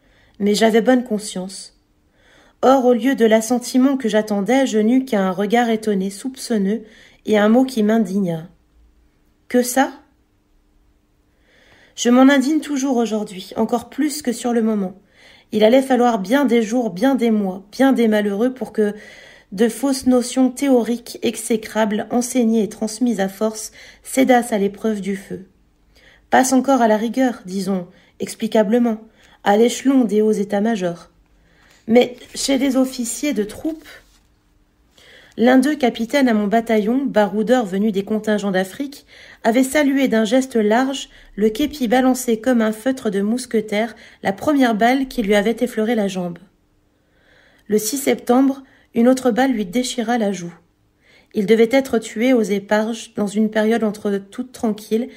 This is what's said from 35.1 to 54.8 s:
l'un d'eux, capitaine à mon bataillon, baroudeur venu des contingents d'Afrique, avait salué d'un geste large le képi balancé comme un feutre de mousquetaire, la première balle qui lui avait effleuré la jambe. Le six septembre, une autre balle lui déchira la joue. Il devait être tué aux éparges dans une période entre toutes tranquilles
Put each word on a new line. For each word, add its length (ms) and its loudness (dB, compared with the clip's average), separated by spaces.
l'un 220 4
d'eux, 180 2
capitaine 540 0
à 40 2
mon 140 0
bataillon, 580 0
baroudeur 600 0
venu 260 -2
des 120 -2
contingents 480 -4
d'Afrique, 540 -6
avait 200 2
salué 440 0
d'un 160 2
geste 320 0
large 540 0
le 140 0
képi 380 -4
balancé 520 0
comme 220 2
un 100 0
feutre 380 -4
de 120 -2
mousquetaire, 760 -4
la 100 -2
première 420 0
balle 320 2
qui 160 -4
lui 120 2
avait 240 0
effleuré 360 -2
la 120 0
jambe. 320 -6
Le 100 2
six 200 -4
septembre, 640 0
une 140 2
autre 240 2
balle 220 2
lui 120 -4
déchira 520 -4
la 160 0
joue. 200 -10
Il 120 -2
devait 260 4
être 260 2
tué 360 -2
aux 80 4
éparges 720 -4
dans 100 -2
une 240 -2
période 360 0
entre 320 -4
toutes 340 -12
tranquilles 640 -4